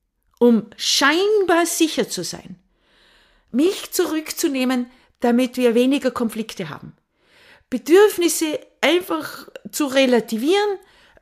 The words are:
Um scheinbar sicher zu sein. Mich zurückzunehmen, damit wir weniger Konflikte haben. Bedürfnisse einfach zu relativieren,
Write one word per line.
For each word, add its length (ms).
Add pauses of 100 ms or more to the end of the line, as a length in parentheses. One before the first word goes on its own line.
(400)
Um 280 (100)
scheinbar 880
sicher 440
zu 140
sein. 340 (920)
Mich 400
zurückzunehmen, 1000 (300)
damit 380
wir 180
weniger 340
Konflikte 600
haben. 240 (760)
Bedürfnisse 880 (220)
einfach 680 (240)
zu 140
relativieren, 960 (420)